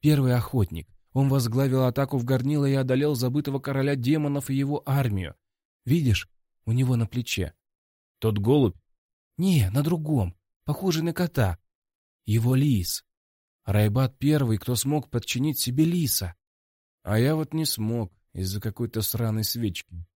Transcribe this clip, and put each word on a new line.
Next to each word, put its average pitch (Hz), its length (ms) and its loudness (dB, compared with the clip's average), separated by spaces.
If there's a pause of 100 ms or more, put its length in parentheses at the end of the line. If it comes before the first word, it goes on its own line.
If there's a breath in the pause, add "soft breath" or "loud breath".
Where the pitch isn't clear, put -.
«Первый 139 340 4
охотник. 110 540 -2 (240)
Он 139 160 2
возглавил 131 540 2
атаку 135 340 0
в 120 80 -2
горнило 135 400 0
и 139 80 2
одолел 135 420 2
забытого 131 440 -2
короля 139 380 -2
демонов 143 520 0
и 135 60 -2
его 139 320 0
армию. 113 480 -2 (500)
Видишь, 123 420 2 (380)
у 110 80 -2
него 127 240 2
на 117 100 0
плече». 107 460 -4 (680)
«Тот 107 200 0
голубь?» 120 400 2 (580)
«Не, 160 340 2
на 127 120 0
другом, 151 560 -2 (260)
похожий 160 380 -2
на 170 100 -2
кота. 123 460 -2 (680)
Его 113 300 2
лис. 131 500 0 (600)
Райбат 107 540 2
первый, 135 400 2
кто 123 160 -4
смог 135 360 -2
подчинить 127 480 -2
себе 131 260 2
лиса». 160 500 0 (680)
«А 104 160 0
я 135 160 4
вот 156 180 -4
не 160 120 -2
смог 110 480 -4 (200)
из-за 95 280 -4
какой-то 110 420 -6
сраной 110 420 -2
свечки. 95 640 -6 (120)